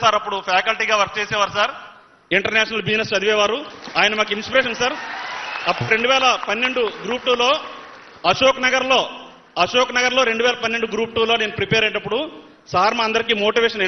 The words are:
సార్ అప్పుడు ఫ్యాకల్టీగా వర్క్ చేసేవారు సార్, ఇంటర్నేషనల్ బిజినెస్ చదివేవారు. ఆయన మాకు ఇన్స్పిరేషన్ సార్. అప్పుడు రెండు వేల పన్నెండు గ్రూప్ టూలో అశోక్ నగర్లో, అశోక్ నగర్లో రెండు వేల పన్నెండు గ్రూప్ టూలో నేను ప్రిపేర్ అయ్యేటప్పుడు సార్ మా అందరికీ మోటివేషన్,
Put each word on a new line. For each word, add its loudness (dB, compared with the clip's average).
సార్ 4
అప్పుడు -6
ఫ్యాకల్టీగా 0
వర్క్ -4
చేసేవారు -2
సార్, 0
ఇంటర్నేషనల్ 0
బిజినెస్ -2
చదివేవారు. 2
ఆయన 4
మాకు 0
ఇన్స్పిరేషన్ -2
సార్. -2
అప్పుడు -2
రెండు 0
వేల 4
పన్నెండు -2
గ్రూప్ -4
టూలో 2
అశోక్ 4
నగర్లో, 2
అశోక్ 2
నగర్లో 2
రెండు -2
వేల 2
పన్నెండు -2
గ్రూప్ -2
టూలో 2
నేను -4
ప్రిపేర్ 2
అయ్యేటప్పుడు -2
సార్ 4
మా 0
అందరికీ 0
మోటివేషన్, 2